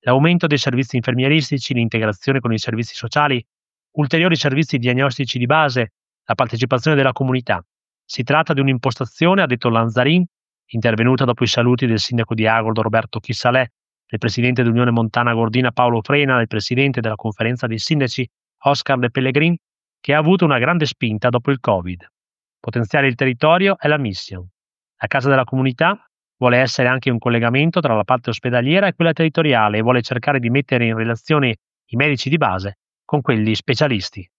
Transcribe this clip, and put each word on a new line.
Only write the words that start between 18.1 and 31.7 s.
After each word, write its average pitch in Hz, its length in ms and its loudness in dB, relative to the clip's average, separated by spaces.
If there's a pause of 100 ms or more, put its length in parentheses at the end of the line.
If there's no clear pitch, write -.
Oscar 139 340 0
De 123 120 0
Pellegrin, 143 460 0 (420)
che - 160 0
ha 147 40 4
avuto 175 260 4
una 143 140 2
grande 156 280 0
spinta 113 440 -2
dopo 123 200 0
il 135 80 0
covid. 90 480 -4 (540)
Potenziare 123 480 -2
il 123 80 -2
territorio 160 600 2
è - 120 -4
la 151 100 2
mission. 95 480 -8 (520)
La 113 100 -6
casa 135 200 0
della 135 160 4
comunità 131 600 0 (320)
vuole 123 220 4
essere 127 280 0
anche 127 240 0
un 117 80 0
collegamento 120 600 0
tra 135 140 0
la 104 100 0
parte 123 260 0
ospedaliera 127 560 0
e 175 80 -2
quella 165 180 0
territoriale 139 680 2
e 110 40 0
vuole 123 200 0
cercare 127 360 -2
di 120 120 -2
mettere 123 360 0
in 113 80 -2
relazione 117 640 -2 (300)